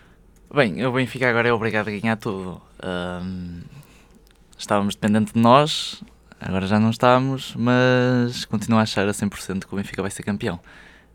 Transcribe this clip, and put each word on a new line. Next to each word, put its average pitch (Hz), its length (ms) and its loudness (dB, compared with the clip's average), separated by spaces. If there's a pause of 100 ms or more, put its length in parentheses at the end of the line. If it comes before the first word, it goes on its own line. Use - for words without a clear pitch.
(540)
Bem, 113 320 2
o 127 60 0
Benfica 127 360 0
agora 117 220 2
é - 40 4
obrigado 107 340 0
a 107 40 -6
ganhar 110 240 -2
tudo. 95 460 -8 (180)
Ahm, 90 800 -8 (920)
estávamos 101 380 0
dependentes 107 400 0
de 117 60 2
nós, 131 640 4 (360)
agora 95 280 -4
já 107 120 2
não 110 120 4
estamos, 127 640 2
mas 123 920 2
continuo 110 320 0
a 110 60 4
achar 101 240 0
a 104 60 -2
cem 104 140 -2
por - 120 -6
cento 95 280 -6
que - 60 -12
o 95 40 -4
Benfica - 260 -6
vai 98 80 -4
ser - 100 -12
campeão. 101 380 -4 (540)